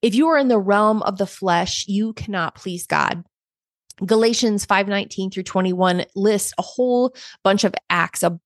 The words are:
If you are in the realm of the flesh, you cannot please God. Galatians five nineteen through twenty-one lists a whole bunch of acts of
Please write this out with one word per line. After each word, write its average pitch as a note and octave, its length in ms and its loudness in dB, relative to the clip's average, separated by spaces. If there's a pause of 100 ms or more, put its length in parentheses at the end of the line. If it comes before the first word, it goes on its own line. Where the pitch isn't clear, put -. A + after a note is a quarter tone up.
If A3 120 2
you D4+ 140 4
are D#4+ 80 4
in C#4 120 2
the A3+ 100 4
realm G#3 460 2
of F#3+ 120 -2
the F#3+ 100 -2
flesh, F3+ 600 -2
you G#3 240 -2
cannot G3 420 -6
please F3 320 -10
God. - 380 -2 (800)
Galatians A3+ 600 2
five G3 240 0
nineteen G3 420 -4
through F#3 140 -8
twenty-one F#3 600 0 (100)
lists G3+ 440 0
a F3 40 -4
whole B3 520 0 (280)
bunch G3 220 2
of F#3 100 0 (160)
acts E3+ 320 -2
of E3+ 240 -2